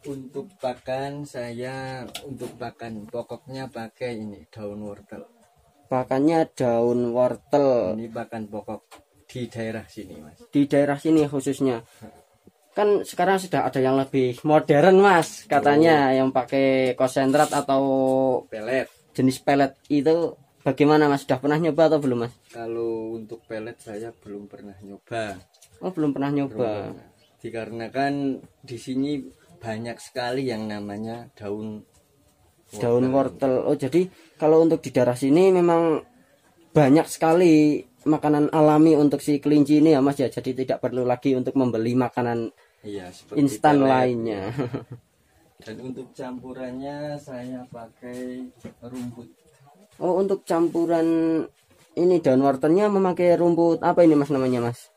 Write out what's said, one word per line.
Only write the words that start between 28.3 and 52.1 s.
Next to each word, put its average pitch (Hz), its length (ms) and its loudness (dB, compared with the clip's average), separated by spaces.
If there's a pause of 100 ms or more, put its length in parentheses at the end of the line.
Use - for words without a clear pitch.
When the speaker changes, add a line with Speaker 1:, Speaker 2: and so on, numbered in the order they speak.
Speaker 1:
di 120 160 -14
sini 135 320 -6 (480)
banyak 113 400 -10
sekali 127 480 -6
yang 110 240 -6
namanya 110 640 -10
daun 107 480 -10 (840)
Speaker 2:
Daun 123 420 0
Speaker 1:
wortel. 131 500 -2
Speaker 2:
wortel. - 60 -4
Oh, 143 80 0
jadi 151 320 -2 (320)
kalau 160 240 4
untuk 165 160 2
di - 100 -10
daerah 123 280 2
sini 165 340 4
memang 170 480 2 (680)
banyak 151 400 4
sekali 160 760 4 (160)
makanan 151 560 0
alami 156 400 6
untuk 143 240 4
si 147 240 -2
kelinci 147 400 4
ini 160 80 6
ya, 143 80 4
Mas, 139 160 2
ya. 120 160 -2
Jadi 131 320 -6
tidak - 160 -4
perlu 123 240 -4
lagi 123 320 0
untuk 127 240 -2
membeli 117 400 0
makanan 117 480 -2 (320)
Speaker 1:
Iya, 98 320 -14
seperti - 320 -14
Speaker 2:
instan 143 400 2
Speaker 1:
pelet. 135 80 4
Speaker 2:
lainnya. 120 500 0 (640)
<laughs> - 600 -20
Speaker 1:
Dan 110 180 -14
untuk 127 320 -14
campurannya 131 1040 -12
saya 127 480 -14
pakai 123 800 -14 (320)
rumput. 123 480 -14 (720)
Speaker 2:
Oh, 175 160 -2
untuk 196 320 -2
campuran 165 960 0 (560)
ini 180 240 4